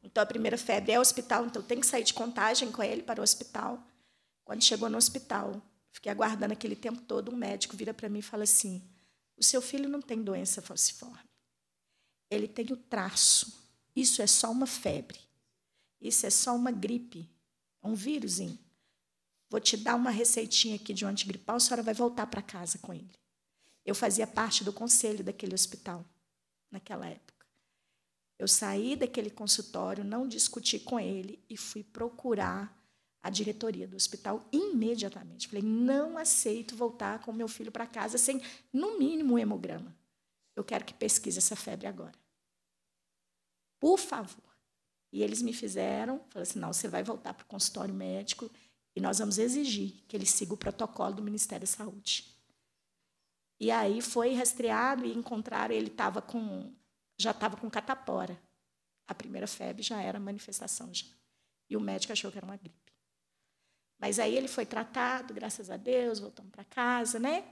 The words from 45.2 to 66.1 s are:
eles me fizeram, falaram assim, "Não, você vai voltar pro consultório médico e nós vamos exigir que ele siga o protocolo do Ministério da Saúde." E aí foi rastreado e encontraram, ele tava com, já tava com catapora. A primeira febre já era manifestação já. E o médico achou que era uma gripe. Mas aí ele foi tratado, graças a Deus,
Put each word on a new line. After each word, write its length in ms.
eles 180
me 120
fizeram, 680
falaram 220
assim, 80
"Não, 140
você 160
vai 160
voltar 300
pro 120
consultório 480
médico 560
e 40
nós 180
vamos 200
exigir 560
que 80
ele 100
siga 260
o 60
protocolo 560
do 80
Ministério 420
da 80
Saúde." 600
E 120
aí 320
foi 320
rastreado 720
e 120
encontraram, 580
ele 160
tava 300
com, 540
já 140
tava 240
com 140
catapora. 680
A 80
primeira 320
febre 360
já 180
era 200
manifestação 720
já. 140
E 60
o 40
médico 320
achou 180
que 80
era 80
uma 100
gripe. 360
Mas 200
aí 180
ele 100
foi 200
tratado, 640
graças 380
a 60
Deus, 420